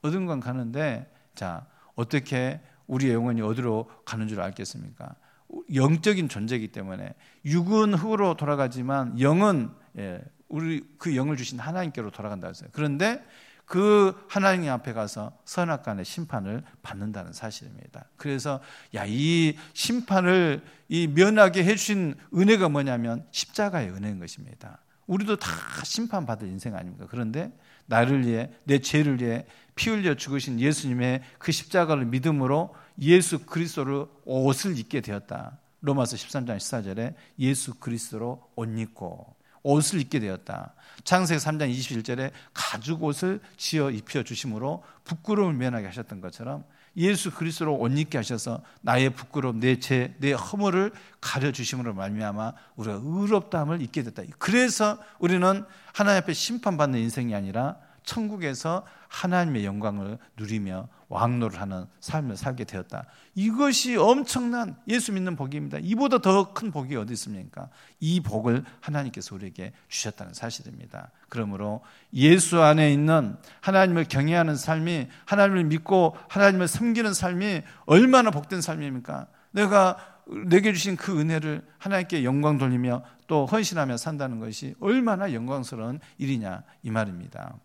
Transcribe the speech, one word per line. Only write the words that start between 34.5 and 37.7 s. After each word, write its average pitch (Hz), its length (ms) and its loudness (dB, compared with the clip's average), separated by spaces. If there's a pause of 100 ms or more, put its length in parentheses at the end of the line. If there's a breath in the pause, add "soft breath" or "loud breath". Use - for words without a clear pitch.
입게 127 220 -6
되었다. 101 580 -10 (220)
로마서 135 360 0
십삼 131 300 -8
장 110 120 -6
십사 117 240 -6
절에 110 320 -8 (240 loud breath)
"예수 131 360 -2